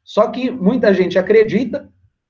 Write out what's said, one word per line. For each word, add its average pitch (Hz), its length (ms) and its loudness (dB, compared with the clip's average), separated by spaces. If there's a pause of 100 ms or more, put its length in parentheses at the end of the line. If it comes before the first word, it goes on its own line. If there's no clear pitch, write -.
Só 220 260 0
que 254 200 -6
muita 220 440 0
gente 180 260 0
acredita, 214 680 0 (400)